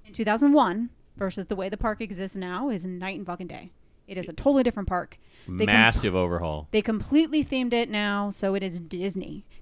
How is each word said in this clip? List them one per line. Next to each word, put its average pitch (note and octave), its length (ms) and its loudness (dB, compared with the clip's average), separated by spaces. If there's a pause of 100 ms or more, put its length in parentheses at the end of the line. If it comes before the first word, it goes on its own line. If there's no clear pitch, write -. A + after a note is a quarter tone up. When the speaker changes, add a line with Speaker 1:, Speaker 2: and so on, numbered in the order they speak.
Speaker 1:
in - 60 -20
two A3+ 140 -4
thousand A#3+ 260 4
one A#3 380 4 (260)
versus F#3+ 300 -6
the G#3+ 100 -6
way F#3+ 140 -6
the G3 80 -8
park A3 240 -2
exists F#3+ 340 -8
now F#3 340 -6
is F#3+ 160 -4
night F#3 320 -8
and G3+ 80 -10
fucking F3 220 -10
day. - 240 -16 (340)
It F#3+ 120 -12
is F#3 100 -8
a F3+ 60 -12
totally C#4 300 4
different A3 260 -2
park. - 280 -4 (300)
They F#2 180 -2
com- G2+ 80 4
Speaker 2:
Massive A2 400 6
overhaul. E2+ 580 0
Speaker 1:
They G#3+ 100 2
completely C#4+ 640 2
themed B3+ 260 -2
it A#3 180 0
now, G3+ 400 0
so F#3+ 240 -2
it G3 100 -2
is F3 180 -6
Disney. F3+ 640 -8 (160)